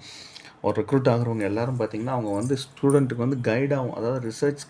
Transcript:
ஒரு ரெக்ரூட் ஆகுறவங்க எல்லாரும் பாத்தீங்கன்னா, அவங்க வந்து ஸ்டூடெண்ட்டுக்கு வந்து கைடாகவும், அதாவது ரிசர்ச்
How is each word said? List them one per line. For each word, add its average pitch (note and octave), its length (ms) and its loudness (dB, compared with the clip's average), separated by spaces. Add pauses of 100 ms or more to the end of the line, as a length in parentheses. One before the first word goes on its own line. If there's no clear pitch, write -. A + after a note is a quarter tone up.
(640)
ஒரு G#2 200 0
ரெக்ரூட் C3 260 2
ஆகுறவங்க A#2 320 2
எல்லாரும் A#2 380 0
பாத்தீங்கன்னா, A2 280 -4
அவங்க A#2+ 240 -2
வந்து A#2+ 260 0
ஸ்டூடெண்ட்டுக்கு C3 720 2
வந்து B2 240 0
கைடாகவும், C3+ 380 0
அதாவது A#2+ 380 -4
ரிசர்ச் C#3+ 300 0 (100)